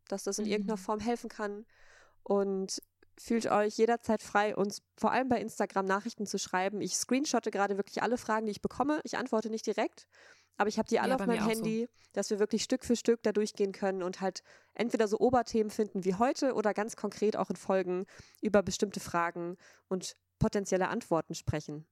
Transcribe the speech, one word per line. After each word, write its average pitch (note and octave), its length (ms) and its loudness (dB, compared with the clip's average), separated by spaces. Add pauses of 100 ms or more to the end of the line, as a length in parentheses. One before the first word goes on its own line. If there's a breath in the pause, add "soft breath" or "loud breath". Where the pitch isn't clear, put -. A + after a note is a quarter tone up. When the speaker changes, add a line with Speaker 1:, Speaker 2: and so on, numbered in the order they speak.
Speaker 1:
dass G3 180 -6
das G3 120 -2
in G#3+ 80 -2
Speaker 2:
Mhm. G#3+ 60 -2
Speaker 1:
irgendeiner G#3 260 -2
Form G#3+ 220 -4
helfen A#3 300 -2
kann. G#3 360 -6 (560 soft breath)
Und G3 600 0 (360)
fühlt A3+ 280 0
euch G#3 320 2
jederzeit A3+ 460 4
frei, G#3 320 2
uns G3+ 260 0 (160)
vor G#3+ 140 2
allem C4 180 2
bei A#3 100 4
Instagram G3+ 460 -2
Nachrichten G3+ 400 0
zu G3 140 -4
schreiben. F#3+ 420 -2
Ich - 160 -4
screenshotte B3 540 0
gerade G3+ 260 0
wirklich - 240 -4
alle A#3 160 0
Fragen, A3 300 -2
die G#3 40 -2
ich - 100 -10
bekomme. D4 420 -2
Ich - 140 -6
antworte A3+ 340 -2
nicht A3 160 -6
direkt, A3 400 -4 (500 soft breath)
aber G#3 100 2
ich G#3+ 120 -2
hab G#3+ 80 0
die A3+ 120 2
alle A2+ 120 0
Speaker 2:
Ja, C4 40 4
Speaker 1:
auf - 40 -2
Speaker 2:
bei G3 80 -2
Speaker 1:
meinem - 100 2
Speaker 2:
mir G#3+ 140 2
auch - 40 2
so. A3+ 80 -6
Speaker 1:
Handy, A3+ 260 -2 (240 soft breath)
dass G3+ 180 -2
wir G3+ 80 0
wirklich G#3+ 240 2
Stück - 200 0
für A#3+ 120 4
Stück A#3 260 2
da G#3+ 100 2
durchgehen G#3 400 0
können F#3+ 320 -2
und F#3 160 -6
halt F#3+ 220 -4 (320 soft breath)
entweder A3+ 340 2
so G3+ 120 0
Oberthemen A3+ 500 2
finden G3+ 360 -2
wie F#3 100 2
heute C4 400 2
oder G#3 180 2
ganz G#3+ 220 -2
konkret G#3 420 -2
auch F#3+ 140 -2
in F#3 40 -2
Folgen F#3 500 0 (360 loud breath)
über G3+ 220 6
bestimmte G3 360 -2
Fragen F3 580 -2 (300 soft breath)
und F#3 300 -6 (220)
potenzielle F#3+ 480 2
Antworten E3 480 -2
sprechen. D3+ 560 -6